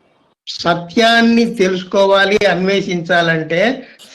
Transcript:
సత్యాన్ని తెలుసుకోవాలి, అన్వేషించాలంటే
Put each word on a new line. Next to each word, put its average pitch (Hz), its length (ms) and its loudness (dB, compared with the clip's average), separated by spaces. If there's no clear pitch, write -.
సత్యాన్ని 233 1040 0
తెలుసుకోవాలి, 196 920 0
అన్వేషించాలంటే 175 1400 -2